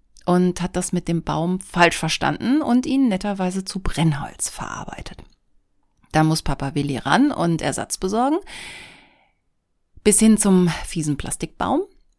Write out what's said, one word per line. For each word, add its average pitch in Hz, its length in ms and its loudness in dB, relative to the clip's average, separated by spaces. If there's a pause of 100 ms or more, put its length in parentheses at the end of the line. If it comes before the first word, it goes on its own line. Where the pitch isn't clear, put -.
(260)
und 180 360 2
hat 175 140 -6
das 180 160 -2
mit 180 160 -4
dem 170 160 -2
Baum 170 360 -2
falsch 175 380 2
verstanden 170 640 0
und 254 240 2
ihn 262 220 2
netterweise 190 580 -2
zu - 140 -8
Brennholz - 720 -2
verarbeitet. - 760 -12 (880)
Da 156 120 4
muss 156 200 2
Papa 139 320 -4
Willi 143 220 -2
ran 208 340 2
und 170 320 0
Ersatz - 340 -4
besorgen. 240 400 0 (1700)
Bis 208 160 6
hin 220 180 6
zum 185 320 6 (160)
fiesen 151 320 -4
Plastikbaum. - 640 -4 (380)